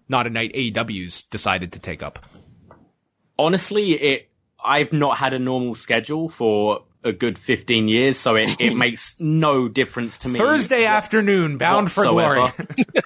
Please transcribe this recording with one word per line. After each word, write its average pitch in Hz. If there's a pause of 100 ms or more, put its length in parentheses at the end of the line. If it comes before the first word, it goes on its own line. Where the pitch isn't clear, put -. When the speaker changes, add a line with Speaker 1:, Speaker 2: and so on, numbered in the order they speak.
Speaker 1:
not 123
a -
night 113
A 135
E 120
W's 101
decided 92
to -
take -
up. - (1160)
Speaker 2:
Honestly, 185
it, 139 (340)
I've 147
not 143
had 131
a 131
normal 127
schedule 143
for 107 (200)
a 120
good 104
fifteen 113
years, 127
so 117
it, 110
it 120
Speaker 3:
<laughs> -
Speaker 2:
makes 120
no 156
difference 120
to 127
me 123
Speaker 1:
Thursday 254
Speaker 2:
what-, 214
Speaker 1:
afternoon, 202
Bound 185
for 202
Glory. 151
Speaker 2:
whatsoever. 127 (380)